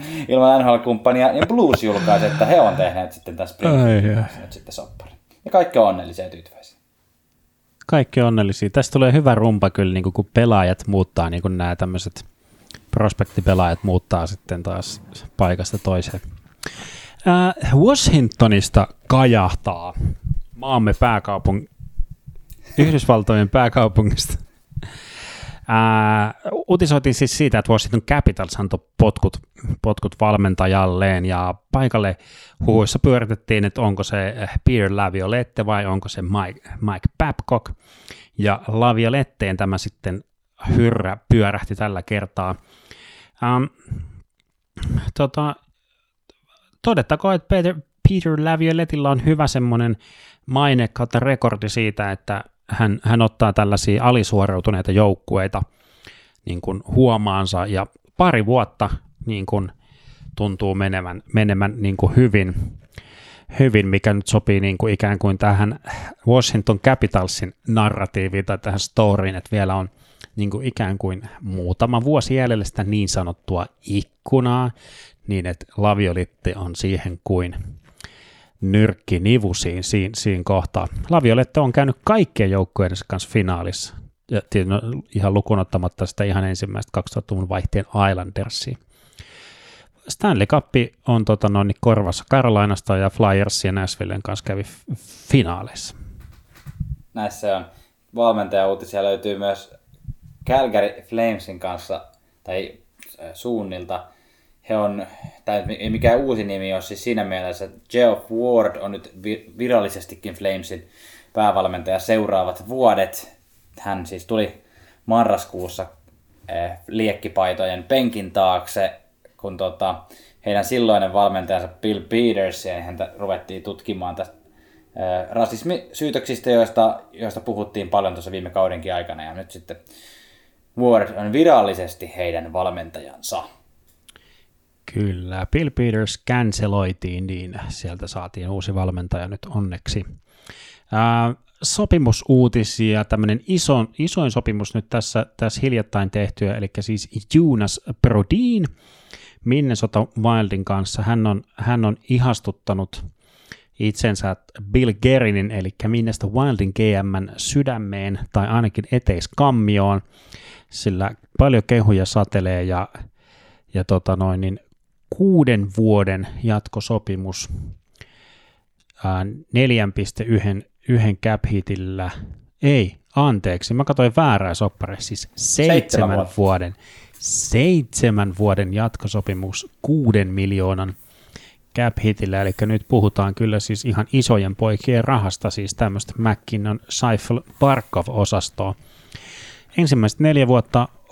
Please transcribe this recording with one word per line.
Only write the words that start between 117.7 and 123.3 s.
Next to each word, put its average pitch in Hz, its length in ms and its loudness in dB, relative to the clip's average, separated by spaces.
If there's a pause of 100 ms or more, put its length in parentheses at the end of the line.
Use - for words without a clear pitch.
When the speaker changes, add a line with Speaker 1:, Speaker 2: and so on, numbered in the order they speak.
Speaker 1:
penkin 113 460 -2
taakse, 92 720 -2 (360)
kun, 95 200 -12
tota, 90 460 -6 (440)
heidän 101 180 0
silloinen 107 480 2
valmentajansa 92 560 0
Bill 107 320 -6
Peters, 104 680 -2
ja 87 160 -8
häntä 85 360 -10
ruvettiin 95 440 -8